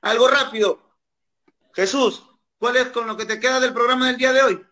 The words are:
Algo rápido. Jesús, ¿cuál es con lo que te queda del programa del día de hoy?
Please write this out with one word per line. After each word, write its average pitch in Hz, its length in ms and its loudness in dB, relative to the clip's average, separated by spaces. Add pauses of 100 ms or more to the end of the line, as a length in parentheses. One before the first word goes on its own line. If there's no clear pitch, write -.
Algo 226 260 2
rápido. 220 520 0 (960)
Jesús, 208 520 -2 (320)
¿cuál 247 200 -2
es 247 100 0
con 233 200 -6
lo 220 80 -6
que 220 100 -8
te 220 140 -6
queda 262 220 0
del 254 120 0
programa 254 340 0
del 247 100 -2
día 262 160 0
de 262 80 4
hoy? 254 200 2 (100)